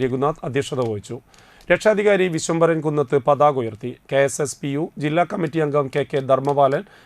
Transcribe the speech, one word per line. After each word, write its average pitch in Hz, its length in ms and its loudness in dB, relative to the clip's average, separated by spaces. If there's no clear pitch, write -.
രഘുനാഥ് 131 440 -2
അധ്യക്ഷത 131 400 -4
വഹിച്ചു. 110 300 -8
രക്ഷാധികാരി 202 640 2
വിശ്വംഭരൻ 165 500 2
കുന്നത്ത് 147 400 0
പതാക 147 380 4
ഉയർത്തി. 113 280 -8
കെ 135 160 2
എസ് - 180 -4
എസ് - 160 -8
പി 147 140 -6
യു 143 80 -2
ജില്ലാ 151 200 0
കമ്മിറ്റി 160 320 -4
അംഗം 143 300 0
കെ 147 160 0
കെ 143 100 -2
ധർമ്മപാലൻ, 139 520 2